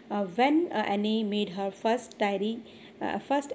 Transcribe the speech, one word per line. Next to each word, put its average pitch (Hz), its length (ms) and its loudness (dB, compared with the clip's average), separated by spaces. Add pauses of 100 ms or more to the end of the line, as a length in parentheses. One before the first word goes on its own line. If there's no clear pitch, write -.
uh, 208 140 -2
when, 269 480 4
uh, - 40 -4
Annie 214 480 2
made 208 260 0
her 196 220 -4
first 226 480 -2
diary, 208 400 0 (420)
uh, 202 180 -2
first 277 360 -2